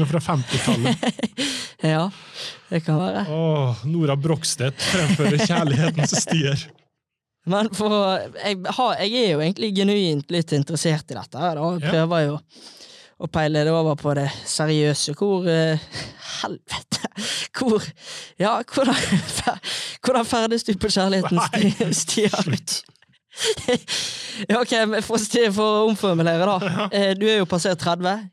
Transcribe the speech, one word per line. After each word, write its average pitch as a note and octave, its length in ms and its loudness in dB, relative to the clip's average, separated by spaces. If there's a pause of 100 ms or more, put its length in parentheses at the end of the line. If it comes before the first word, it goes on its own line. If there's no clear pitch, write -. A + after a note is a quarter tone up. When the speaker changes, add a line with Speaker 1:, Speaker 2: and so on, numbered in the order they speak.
Speaker 1:
fra D3+ 140 0
femtitallet. C#3+ 840 0
Speaker 2:
<laughs> - 40 2 (680)
Ja, D#3+ 340 0 (600)
det E3+ 100 0
kan D#3 160 2
være. F#3+ 300 -2
Speaker 1:
Åh, D3+ 560 0
Nora D3+ 340 0
Brogstedt C#3+ 640 -2
fremfører E3 560 2
Kjærlighetens D#3+ 800 2
stier. C#3+ 400 0 (880)
Speaker 2:
Men G#3 240 0
for, G3+ 480 0 (140)
jeg G3+ 320 -4
har, A3+ 340 0
jeg G3+ 160 -2
er A#3+ 160 2
jo D3 80 2
egentlig G3+ 340 0
genuint F#3+ 640 2
litt E3 180 0
interessert D3+ 540 0
i C3+ 80 -12
dette A#2 240 -12
her, E3 160 -2
da. C#3+ 140 -2
Jeg C#3+ 160 -4
Speaker 1:
Ja. D#3+ 80 0
Speaker 2:
prøver E3 320 2
jo D3 100 -2 (800)
å - 160 -10
peile D#3 320 0
det D#3 80 2
over D#3+ 240 2
på D3 240 -2
det C#3+ 80 0 (140)
seriøse. D3+ 760 0
Hvor, F#3+ 320 0
eh, D#3+ 320 2 (540)
helvete, - 720 -8 (460)
hvor, A3 260 2 (640)
ja, A3 200 2
hvordan - 360 2 (200)
<laughs> - 200 -4
fer-, - 220 -2 (400)
hvordan B3 260 2
ferdes A3+ 400 0
du G#3+ 80 2
på G#3 160 -2
kjærlighetens F#3+ 480 2
Speaker 1:
Nei, G3+ 320 2
Speaker 2:
sti-, F3 240 -2
stier? - 480 0
Speaker 1:
slutt. - 380 -4 (880)
Speaker 2:
<laughs> - 840 -4
Ja, A3 80 4
ok, B3 160 0 (160)
men G#3+ 160 0
for A3 80 -2
å A#3 80 2
sti-, A#3 320 2
for G#3+ 300 2
å - 20 4
omformulere E3+ 560 2
da. F#3+ 240 2
Speaker 1:
Ja. F#3+ 240 -2
Speaker 2:
Eh, G3 240 2
du G3 160 -2
er A3 80 4
jo G3 80 2
passert F3+ 320 0
tredve. F3+ 380 0 (160)